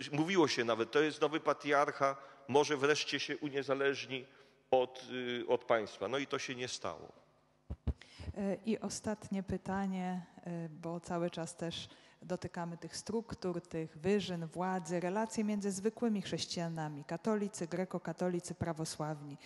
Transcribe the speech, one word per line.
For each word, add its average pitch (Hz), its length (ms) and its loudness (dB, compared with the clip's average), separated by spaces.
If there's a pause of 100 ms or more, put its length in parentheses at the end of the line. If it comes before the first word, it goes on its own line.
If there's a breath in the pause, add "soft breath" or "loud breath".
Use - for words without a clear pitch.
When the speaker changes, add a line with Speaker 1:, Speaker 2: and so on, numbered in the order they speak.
(120)
Speaker 1:
mówiło 160 360 6
się 123 160 2
nawet, 113 260 2
to 147 100 6
jest 151 200 2
nowy 151 200 2
patriarcha, 143 760 2 (320 loud breath)
może 143 280 6
wreszcie 143 440 2
się - 180 -4
uniezależni 135 880 0 (460 soft breath)
od, 127 420 4
y, 123 360 -2
od 123 160 4
państwa. 104 440 2
No 131 100 0
i 139 80 -2
to 135 120 -2
się 135 160 -6
nie 123 140 -4
stało. 80 440 -6 (1200 loud breath)
Speaker 2:
E, 196 200 0 (100)
i 220 120 2
ostatnie - 640 -4
pytanie, 185 840 -2 (200)
e, 170 220 -4
bo 165 320 -8
cały 170 300 0
czas 165 260 -6
też - 320 -6 (340 loud breath)
dotykamy 170 540 -6
tych 165 200 -12
struktur, 190 640 -4
tych 160 380 -6
wyżyn, 175 480 2
władzy, 175 540 0
relacje 214 440 0
między 208 260 0
zwykłymi 208 520 0
chrześcijanami, 160 840 -2
katolicy, 202 600 0
grekokatolicy, 175 880 -2
prawosławni. 151 920 -4